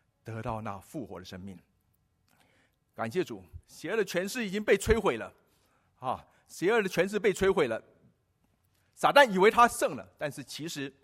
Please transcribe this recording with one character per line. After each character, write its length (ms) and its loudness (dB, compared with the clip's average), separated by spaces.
得 180 -12
到 200 -6
那 180 -10
复 260 -12
活 140 -12
的 60 -16
生 160 -14
命。 180 -16
感 160 -6
谢 140 -2
主， 180 -14
邪 240 -14
恶 60 -4
的 80 0
权 240 -4
势 180 -6
已 40 -6
经 120 -4
被 160 4
摧 220 2
毁 160 0
了， 160 -10
啊， 260 -6
邪 240 -2
恶 100 4
的 80 0
权 200 0
势 100 -2
被 140 2
摧 200 2
毁 140 2
了。 160 -4
撒 180 2
旦 160 10
以 80 -2
为 140 8
他 160 6
胜 300 0
了， 200 -14
但 140 -6
是 140 -12
其 240 -12
实 360 -10